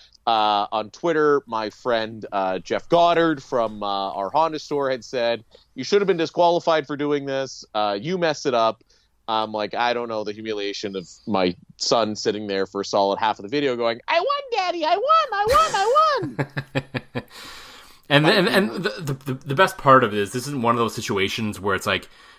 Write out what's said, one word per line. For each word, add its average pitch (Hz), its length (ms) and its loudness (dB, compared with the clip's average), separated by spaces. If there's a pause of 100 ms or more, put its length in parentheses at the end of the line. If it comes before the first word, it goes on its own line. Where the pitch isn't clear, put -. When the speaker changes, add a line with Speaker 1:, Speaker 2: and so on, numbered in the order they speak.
(280)
Speaker 1:
Uh, 107 460 2
on 107 180 -4
Twitter, 151 560 2
my 110 220 -4
friend, 110 640 -4
uh, 95 260 0
Jeff - 300 -4
Goddard 165 520 4
from, 110 400 -2
uh, 98 300 -2
our 98 180 -4
Honda 156 300 0
store 139 320 -4
had 120 140 -6
said, 117 380 -2 (300)
"You 131 120 -10
should 202 160 4
have 190 60 0
been 185 100 4
disqualified 165 680 2
for 147 120 -6
doing 147 280 0
this. 135 380 -6 (100)
Uh, 104 260 0
you 170 200 -4
messed 156 260 -2
it 131 80 0
up." 113 300 2 (440)
I'm 110 260 -2
like, 104 200 -4
"I 120 200 0
don't 120 160 -4
know 110 160 -4
the 104 80 -6
humiliation 104 640 -6
of 90 120 -8 (180)
my 92 300 2 (220)
son 107 400 0
sitting 107 300 -2
there 98 200 -2
for 101 140 -6
a - 40 -6
solid 98 320 2
half 107 220 -2
of 98 40 -14
the 101 60 -12
video 139 280 -2
going, 117 220 -2 (100)
'I 339 100 2
won, 554 220 -2 (100)
Daddy, 359 340 -2
I 349 100 0
won, 587 380 2
I 403 160 0
won, 539 880 2
I 143 80 -4 (680)
won.'" 120 140 -6
Speaker 2:
<laughs> - 40 -20 (760)
And, 147 180 6
and, 202 220 4
and 208 240 2
Speaker 1:
Like 185 100 -6
Speaker 2:
the, - 180 -6 (120)
the, - 0 -
the, 131 200 -8 (140)
the 135 80 -4
best - 220 2
part 131 260 8
of 104 100 0
it 104 60 0
is 101 140 -2
this 123 120 -6
isn't 143 160 -6
one 117 140 4
of 120 40 2
those 110 140 0
situations 101 680 -2
where 98 140 0
it's 90 120 -6
like, 95 220 -2 (300)